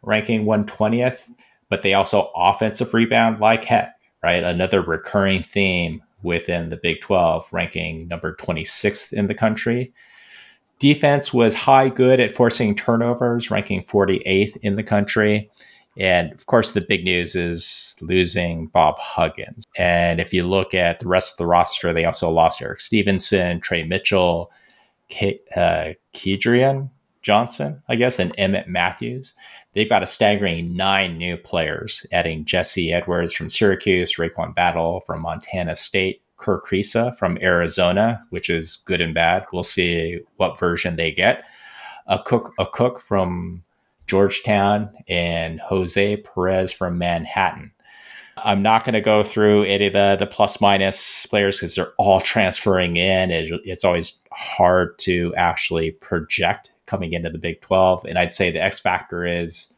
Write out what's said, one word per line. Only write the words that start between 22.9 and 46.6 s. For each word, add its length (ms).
Trey 200
Mitchell, 680
Ke-, 320
uh, 380
Kedrian 800
Johnson, 680
I 60
guess, 240
and 180
Emmett 320
Matthews. 640
They've 160
got 140
a 40
staggering 680
nine 400
new 220
players, 720
adding 320
Jesse 480
Edwards 400
from 160
Syracuse, 680
Raekwon 380
Battle 460
from 220
Montana 540
State, 440
Kerr 240
Kriisa 560
from 240
Arizona, 880
which 220
is 340
good 160
and 140
bad. 360
We'll 120
see 580
what 220
version 380
they 140
get. 340
Akok, 520
a 80
Cook 340
from 600
Georgetown 840
and 520
Jose 580
Perez 540